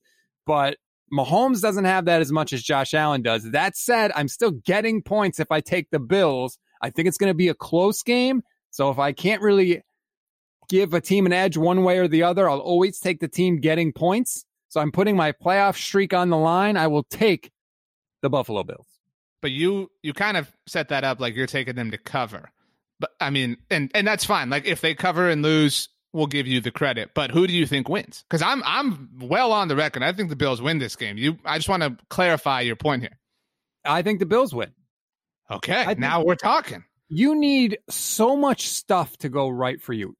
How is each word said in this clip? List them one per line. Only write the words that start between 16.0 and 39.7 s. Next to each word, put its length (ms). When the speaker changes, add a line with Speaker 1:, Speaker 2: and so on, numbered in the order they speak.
Speaker 1:
on 180
the 60
line. 400
I 120
will 160
take 460
the 80
Buffalo 320
Bills. 260
Speaker 2:
But 80
you, 400
you 100
kind 240
of 140
set 220
that 160
up 160
like 160
you're 100
taking 300
them 140
to 80
cover. 520
But, 120
I 100
mean, 280
and, 240
and 120
that's 180
fine. 260
Like, 140
if 160
they 140
cover 340
and 140
lose, 460
we'll 140
give 200
you 140
the 100
credit. 440
But 160
who 160
do 60
you 140
think 240
wins? 400
'Cause 100
I'm, 240
I'm 460
well 320
on 160
the 80
record. 260
I 100
think 180
the 60
Bills 260
win 160
this 180
game. 220
You, 260
I 140
just 100
wanna 300
clarify 540
your 140
point 260
here. 160
Speaker 1:
I 160
think 180
the 80
Bills 280
win. 180
Speaker 2:
Okay, 280
Speaker 1:
I 60
think 140
Speaker 2:
now 260
we're 100
talking. 500
Speaker 1:
you 280
need 420
so 480
much 320
stuff 500
to 100
go 200
right 320